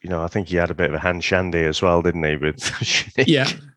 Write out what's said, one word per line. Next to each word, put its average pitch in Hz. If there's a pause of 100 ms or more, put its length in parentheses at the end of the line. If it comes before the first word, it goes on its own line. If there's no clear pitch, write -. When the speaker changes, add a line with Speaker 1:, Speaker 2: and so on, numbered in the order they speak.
Speaker 1:
you 87
know, 82
I 85
think 95
he 90
had 85
a -
bit 85
of 73
a 80
hand 87
shandy 92
as 78
well, 87
didn't 85
he, 76
with 76
<laughs> -
Shanique? -
Speaker 2:
Yeah. 135 (260)